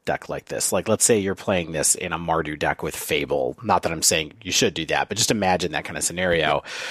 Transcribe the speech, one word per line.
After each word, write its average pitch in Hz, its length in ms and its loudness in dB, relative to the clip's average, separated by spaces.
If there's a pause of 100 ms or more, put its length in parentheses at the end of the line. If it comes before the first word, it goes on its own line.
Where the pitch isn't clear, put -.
deck - 240 -4
like 71 160 -8
this. - 260 -4
Like, 98 160 0
let's 107 160 2
say 117 140 6
you're 98 160 0
playing 87 380 -2
this 73 240 2
in 87 180 -6
a 82 60 -2
Mardu 80 400 0
deck 73 240 0
with 78 120 -4
Fable. 69 680 -2
Not 98 180 2
that 85 100 0
I'm 80 120 -4
saying 80 300 2 (100)
you 90 80 -8
should 95 240 2
do 82 100 -4
that, 73 240 0
but 101 80 -8
just 120 140 2
imagine 92 400 2
that 76 120 -2
kind - 140 -10
of 76 60 -4
scenario. 85 580 2 (300)